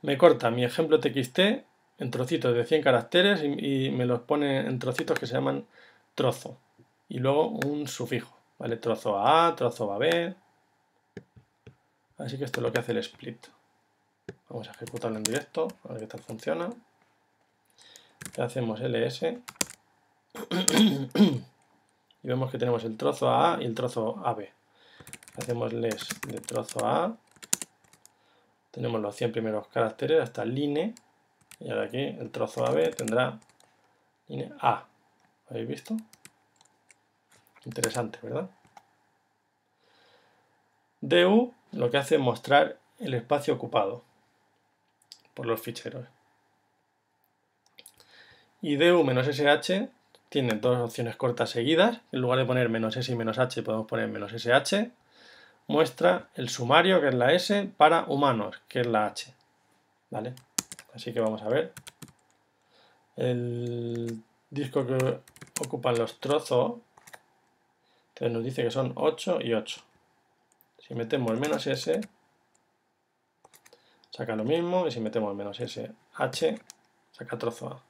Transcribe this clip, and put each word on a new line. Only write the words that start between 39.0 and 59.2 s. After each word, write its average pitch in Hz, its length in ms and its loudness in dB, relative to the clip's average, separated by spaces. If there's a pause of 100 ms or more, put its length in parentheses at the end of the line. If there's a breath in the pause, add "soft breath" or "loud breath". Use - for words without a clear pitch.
D 175 260 4
U 233 260 6 (200)
lo 123 180 0
que 139 60 2
hace 139 180 2
es 147 60 4
mostrar 127 580 4 (200)
el 160 140 -4
espacio 139 400 0
ocupado 113 500 -2 (1300)
por 127 100 -10
los 113 160 -2
ficheros. - 460 -10 (2500 soft breath)
Y 147 160 0
D 170 160 8
U 170 100 8
menos 127 240 4
S 143 200 2
H 185 420 4 (380)
tiene 123 280 2
dos 123 240 2
opciones 117 360 -4
cortas 120 360 0
seguidas. 165 500 2 (100)
En 135 80 -4
lugar 127 200 2
de 131 60 2
poner 127 220 2
menos 113 300 -2
S 127 120 -4
y 123 60 0
menos 113 240 -2
H, 123 240 0
podemos 110 240 -2
poner 110 220 -2
menos 104 240 -8
S 117 180 -2
H. 196 400 2 (760 loud breath)
Muestra 160 680 2
el 127 140 -6
sumario, 165 500 4
que 143 80 2
es 131 60 2
la 127 180 4
S, 190 460 0
para 160 280 8
humanos, 131 640 0
que 127 140 -2
es 120 60 0
la 107 180 2
H. - 280 -10 (760)